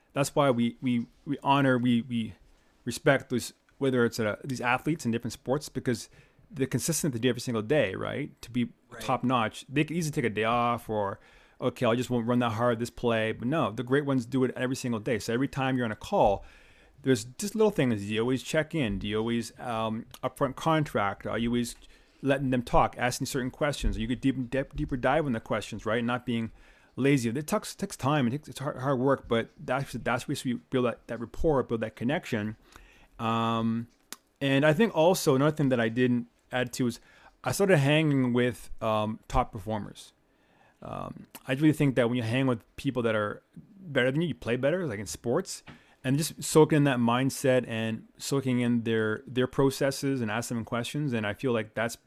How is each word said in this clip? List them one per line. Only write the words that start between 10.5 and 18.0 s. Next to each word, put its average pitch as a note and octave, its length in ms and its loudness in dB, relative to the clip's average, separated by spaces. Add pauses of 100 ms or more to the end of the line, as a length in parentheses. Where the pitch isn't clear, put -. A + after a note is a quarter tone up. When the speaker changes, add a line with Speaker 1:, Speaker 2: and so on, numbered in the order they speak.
Speaker 1:
or, G#2 300 -2 (420)
"Okay, B2+ 240 -2
I A2+ 80 4
just B2 160 0
won't A#2+ 160 0
run A#2+ 140 2
that A#2 140 0
hard A#2 260 2
this A#2 100 -4
play." A2 440 0
But A2+ 140 -6
no, C#3 220 0
the A2+ 140 -6
great C3+ 200 2
ones C3+ 220 0
do B2+ 180 0
it A#2+ 120 2
every B2+ 200 -2
single A#2 240 -4
day. A2 200 -2
So - 120 -6
every C3 160 0
time C3 300 -2
you're B2 80 0
on A2 60 -2
a G#2 40 -8
call, A#2+ 480 2 (600)
there's C3 220 2 (120)
just G3+ 160 -6
little G#3+ 160 4
things. B2 320 0